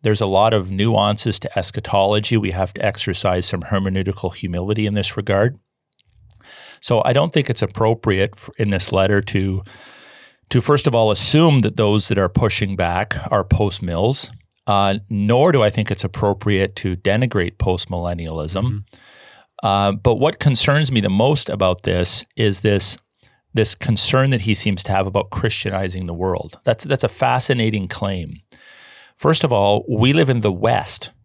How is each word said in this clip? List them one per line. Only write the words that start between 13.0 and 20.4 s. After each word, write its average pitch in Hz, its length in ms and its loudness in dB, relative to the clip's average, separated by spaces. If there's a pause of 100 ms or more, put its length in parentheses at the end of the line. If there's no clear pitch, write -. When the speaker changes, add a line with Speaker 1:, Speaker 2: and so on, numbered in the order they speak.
Speaker 1:
are 98 140 2
post-mills, 98 880 0 (360)
uh, 98 280 2 (160)
nor 117 420 2
do 131 100 4
I 107 60 4
think 104 220 -2
it's - 140 -4
appropriate 98 720 0
to 92 200 -4
denigrate 101 640 -2
post-millennialism. 87 1040 -4
Speaker 2:
Mm-hmm. - 1040 -10
Speaker 1:
Uh, 101 260 2
but 107 220 2
what 135 240 0
concerns 143 520 2